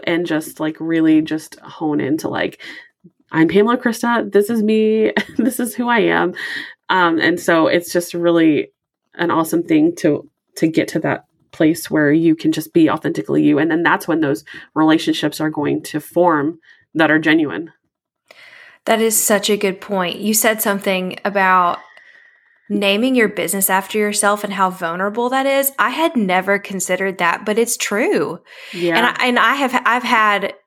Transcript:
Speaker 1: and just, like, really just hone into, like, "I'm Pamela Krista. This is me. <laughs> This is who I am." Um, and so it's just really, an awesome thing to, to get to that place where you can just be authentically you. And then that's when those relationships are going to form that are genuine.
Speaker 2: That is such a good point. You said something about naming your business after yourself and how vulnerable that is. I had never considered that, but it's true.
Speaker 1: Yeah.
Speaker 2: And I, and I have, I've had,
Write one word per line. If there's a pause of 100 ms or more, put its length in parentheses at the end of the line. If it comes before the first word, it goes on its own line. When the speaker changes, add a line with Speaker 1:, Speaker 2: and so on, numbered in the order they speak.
Speaker 1:
and
just,
like,
really
just
hone
into,
like, (720)
"I'm
Pamela
Krista.
This
is
me. (140)
<laughs>
This
is
who
I
am." (560)
Um,
and
so
it's
just
really, (460)
an
awesome
thing
to, (280)
to
get
to
that (260)
place
where
you
can
just
be
authentically
you.
And
then
that's
when
those (300)
relationships
are
going
to
form (360)
that
are
genuine. (1120)
Speaker 2:
That
is
such
a
good
point.
You
said
something
about (880)
naming
your
business
after
yourself
and
how
vulnerable
that
is.
I
had
never
considered
that,
but
it's
true. (320)
Speaker 1:
Yeah.
Speaker 2:
And
I,
and
I
have,
I've
had, (120)